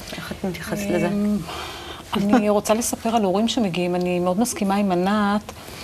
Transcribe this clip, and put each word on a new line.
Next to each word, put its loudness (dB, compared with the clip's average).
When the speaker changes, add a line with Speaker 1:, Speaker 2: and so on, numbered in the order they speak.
Speaker 1:
איך -10
את -12
מתייחסת -6
לזה? 0
Speaker 2:
אמ, 0
אני 4
רוצה 4
לספר -2
על 4
הורים 2
שמגיעים. 0
אני 2
מאוד 2
מסכימה 0
עם 2
ענת, 2